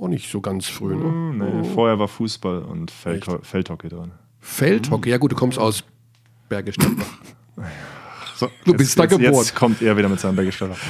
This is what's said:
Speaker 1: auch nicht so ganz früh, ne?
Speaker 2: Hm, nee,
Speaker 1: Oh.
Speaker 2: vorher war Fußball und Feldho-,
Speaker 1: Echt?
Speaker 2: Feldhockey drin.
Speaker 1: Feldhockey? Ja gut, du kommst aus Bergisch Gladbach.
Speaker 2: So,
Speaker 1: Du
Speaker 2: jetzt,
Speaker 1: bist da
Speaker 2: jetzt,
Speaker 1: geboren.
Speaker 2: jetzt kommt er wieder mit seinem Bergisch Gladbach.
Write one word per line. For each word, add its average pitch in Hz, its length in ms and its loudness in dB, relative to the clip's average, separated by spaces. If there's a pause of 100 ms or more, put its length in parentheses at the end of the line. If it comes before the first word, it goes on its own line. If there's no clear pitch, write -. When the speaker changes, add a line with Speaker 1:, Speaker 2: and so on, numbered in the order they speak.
Speaker 1:
auch 190 60 -6
nicht 170 240 -4
so 104 80 -4
ganz 98 280 -4
früh, - 280 -6
ne? - 80 -2
Speaker 2:
Hm, 160 360 -2
nee, 101 60 -2 (160)
Speaker 1:
Oh. - 20 -4 (100)
Speaker 2:
vorher 110 260 2
war 104 80 0
Fußball 95 520 -4
und 82 320 -10
Feldho-, 87 440 -6
Speaker 1:
Echt? - 120 -12
Speaker 2:
Feldhockey 82 420 -6
drin. 85 220 -14 (280)
Speaker 1:
Feldhockey? 143 680 0
Ja 123 80 4
gut, 135 160 2
du - 20 -2
kommst 127 240 0
aus 110 240 0 (640)
Bergisch 101 300 -6
Gladbach. - 280 0 (1300)
Speaker 2:
So, 123 140 -2 (140)
Speaker 1:
Du 180 80 6
Speaker 2:
jetzt, 160 60 6
Speaker 1:
bist 135 220 4
da 170 40 8
Speaker 2:
jetzt, 175 140 6
Speaker 1:
geboren. 131 160 6
Speaker 2:
jetzt 120 220 2
kommt 117 260 4
er 107 160 6
wieder 101 120 4
mit 95 100 0
seinem 95 160 0
Bergisch 95 240 0
Gladbach. 92 180 -6 (120)